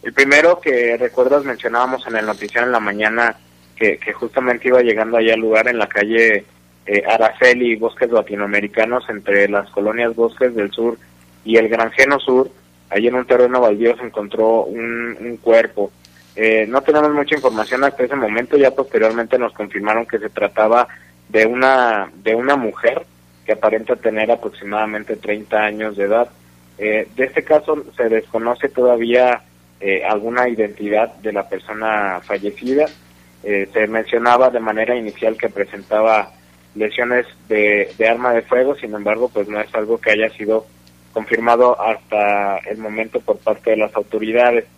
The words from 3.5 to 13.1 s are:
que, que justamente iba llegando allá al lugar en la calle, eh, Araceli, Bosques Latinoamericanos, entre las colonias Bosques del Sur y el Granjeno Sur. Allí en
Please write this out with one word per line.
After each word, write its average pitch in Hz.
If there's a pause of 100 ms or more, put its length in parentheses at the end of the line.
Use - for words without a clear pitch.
que, 101
que -
justamente 123
iba 127
llegando 113
allá 113
al 110
lugar 110
en 120
la 104
calle, 107 (400)
eh, 101
Araceli, 117
Bosques 113
Latinoamericanos, 104
entre 101
las 101
colonias 113
Bosques 117
del 101
Sur 113 (460)
y 113
el 113
Granjeno 117
Sur. 131 (400)
Allí 107
en 123